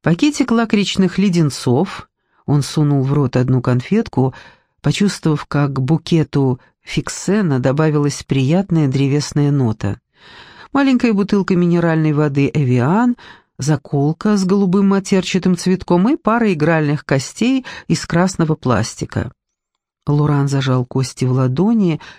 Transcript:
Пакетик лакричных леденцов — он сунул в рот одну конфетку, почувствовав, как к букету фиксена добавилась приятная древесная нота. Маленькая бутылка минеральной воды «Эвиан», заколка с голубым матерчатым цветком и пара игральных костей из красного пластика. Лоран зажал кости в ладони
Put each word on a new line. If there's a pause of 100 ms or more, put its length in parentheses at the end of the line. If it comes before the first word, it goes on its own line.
Пакетик
лакричных
леденцов — (380)
он
сунул
в
рот
одну
конфетку, (480)
почувствовав,
как
к
букету (220)
фиксена
добавилась
приятная
древесная
нота. (720)
Маленькая
бутылка
минеральной
воды
«Эвиан», (400)
заколка
с
голубым
матерчатым
цветком
и
пара
игральных
костей (220)
из
красного
пластика. (720)
Лоран
зажал
кости
в
ладони (200)